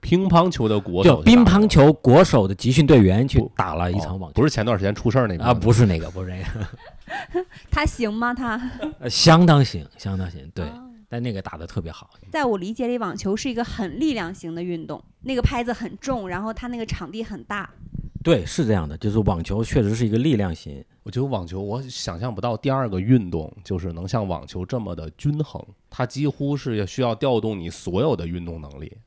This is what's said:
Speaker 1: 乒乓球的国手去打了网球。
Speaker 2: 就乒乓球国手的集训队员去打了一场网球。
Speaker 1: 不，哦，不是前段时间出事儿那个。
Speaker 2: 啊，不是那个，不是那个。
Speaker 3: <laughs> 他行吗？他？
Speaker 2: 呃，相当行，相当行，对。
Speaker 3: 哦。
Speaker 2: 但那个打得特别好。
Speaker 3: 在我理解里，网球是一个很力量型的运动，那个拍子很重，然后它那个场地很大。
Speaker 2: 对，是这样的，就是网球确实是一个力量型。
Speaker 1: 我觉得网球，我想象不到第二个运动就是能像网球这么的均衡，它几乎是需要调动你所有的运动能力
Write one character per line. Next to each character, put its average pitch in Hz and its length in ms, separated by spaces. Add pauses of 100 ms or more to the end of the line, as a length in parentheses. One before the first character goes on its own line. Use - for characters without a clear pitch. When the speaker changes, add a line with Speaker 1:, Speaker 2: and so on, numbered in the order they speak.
Speaker 1:
乒 190 280
乓 175 200
球 117 200
的 107 100
国 92 240
手 - 0
去 175 60
打 - 20
了 131 60
网 78 80
球。 226 80
Speaker 2:
就 - 20
乒 247 100
乓 202 240
球 151 260
国 135 280
手 123 240
的 95 80
集 117 160
训 143 160
队 135 160
员 98 240
去 - 180 (120)
打 92 180
了 87 160
一 95 80
场 80 120
网 90 200
球。 - 40
Speaker 1:
不， 101 60
哦， - 20
不 - 20
是 156 100
前 110 100
段 113 140
时 95 60
间 98 100
出 - 160
事 120 80
儿 123 80
那 92 100
个。 80 60
Speaker 2:
啊， 120 100
不 117 200
是 113 120
那 90 140
个， 82 140
不 92 120
是 92 60
那 90 100
个。 - 1040 (100)
Speaker 3:
<laughs> - 180
他 302 120
行 226 300
吗？ 240 180
他？ 247 380 (300)
Speaker 2:
呃， 123 100
相 165 340
当 147 200
行， 82 200 (120)
相 95 200
当 92 140
行， 85 240
对。 90 100
Speaker 3:
哦。 247 200 (240)
Speaker 2:
但 120 120
那 120 120
个 95 100
打 - 140
得 80 100
特 - 140
别 82 100
好。 - 200 (200)
Speaker 3:
在 302 140
我 226 120
理 190 160
解 240 140
里， 240 120
网 202 180
球 202 200
是 262 140
一 240 40
个 240 100
很 190 340
力 302 160
量 180 180
型 165 220
的 170 80
运 175 240
动， - 160 (200)
那 262 120
个 247 80
拍 247 220
子 240 80
很 220 260
重， 233 300
然 180 120
后 220 120
它 240 160
那 240 100
个 220 80
场 170 240
地 220 140
很 202 200
大。 202 240 (540)
Speaker 2:
对， 131 220
是 - 220
这 110 80
样 82 120
的， 73 120
就 107 120
是 107 100
网 92 220
球 104 220
确 - 180
实 104 120
是 117 120
一 104 40
个 110 80
力 135 180
量 95 180
型。 71 300 (200)
Speaker 1:
我 110 60
觉 - 80
得 131 60
网 110 220
球， 95 160
我 104 220
想 92 360
象 120 140
不 95 80
到 120 120
第 135 160
二 135 160
个 95 140
运 107 300
动 82 200 (140)
就 95 140
是 87 120
能 82 160
像 107 220
网 80 180
球 92 200
这 127 120
么 92 160
的 80 180
均 147 300
衡， - 220 (240)
它 - 160
几 135 220
乎 143 280
是 110 320
需 - 140
要 120 140
调 123 260
动 107 180
你 85 120
所 92 320
有 139 120
的 85 120
运 87 180
动 82 160
能 71 180
力 80 160 (120)